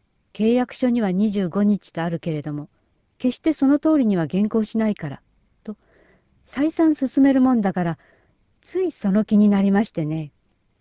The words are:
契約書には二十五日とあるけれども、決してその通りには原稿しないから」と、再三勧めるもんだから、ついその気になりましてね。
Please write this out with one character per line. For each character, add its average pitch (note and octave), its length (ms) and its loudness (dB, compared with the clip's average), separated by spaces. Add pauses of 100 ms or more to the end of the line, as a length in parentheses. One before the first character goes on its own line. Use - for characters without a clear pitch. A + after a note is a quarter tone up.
(320)
契 A3 220 0
約 B3 200 -2
書 B3+ 160 -2
に A#3+ 120 0
は F#3+ 100 0
二 G3+ 180 0
十 G3 180 -2
五 G3 140 -2
日 G#3 300 0
と E3 100 -6
あ E3+ 60 -4
る E3+ 120 -6
け E3 120 -6
れ D3+ 100 -6
ど D3+ 100 -8
も、 D3 160 -10 (500)
決 B3+ 180 -2
し - 20 -20
て D#4+ 140 -2
そ C#4 140 0
の C#4+ 120 4
通 D#4 200 2
り B3+ 80 2
に G3+ 100 2
は E3 120 -2
原 G3+ 200 -2
稿 A3 160 -2
し A3 140 -6
な A3 100 0
い G#3 60 -2
か D3+ 140 -10
ら」 C3+ 140 -14 (400)
と、 G#3+ 140 -16 (680)
再 D4 280 -4
三 D#4+ 240 2
勧 C4+ 280 0
め C#4 100 6
る C4 80 2
も C4 140 4
ん A#3 60 0
だ F#3+ 120 -2
か F3+ 120 -4
ら、 E3 140 -4 (640)
つ - 220 -6
い F4 80 -2
そ G3 220 -4
の G#3 120 0
気 G#3 140 2
に G#3 100 6
な G3+ 140 2
り G3 80 2
ま G3+ 140 2
し - 80 -10
て E3 120 -6
ね。 D3+ 280 -8 (480)